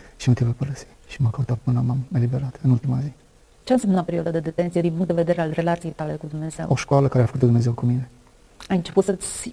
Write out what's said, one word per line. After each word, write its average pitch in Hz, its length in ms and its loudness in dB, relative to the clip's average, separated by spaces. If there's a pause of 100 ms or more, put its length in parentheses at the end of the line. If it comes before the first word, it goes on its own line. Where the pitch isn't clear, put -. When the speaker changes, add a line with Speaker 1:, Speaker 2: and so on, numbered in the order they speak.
(160)
Speaker 1:
și - 120 -2
nu 123 60 6
te 120 100 2
voi 117 80 2
părăsi." 139 340 -6 (200)
Și - 160 -6
m-a 113 80 4
căutat 120 320 -2
până 123 240 0
m-am 123 120 -2 (160)
eliberat, 127 480 -2
în 135 80 4
ultima 127 320 2
zi. 143 100 -6 (520)
Speaker 2:
Ce - 80 -2
a - 20 6
însemnat 190 300 2
perioada 170 260 -2
de 165 100 0
detenție 170 400 -2
din 170 120 2
punct 170 140 -2
de 170 60 0
vedere 170 280 2
al 160 140 -2
relației 170 380 -2
tale 156 200 -6
cu 156 140 -8
Dumnezeu? 156 420 -8
Speaker 1:
O 135 60 2
școală 139 340 2
care 123 140 2
a 113 40 4
făcut - 140 -6
Dumnezeu 120 320 4
cu 117 140 -4
mine. 123 220 0 (600)
Speaker 2:
Ai 190 80 2
început 185 280 0
să-ți - 480 -6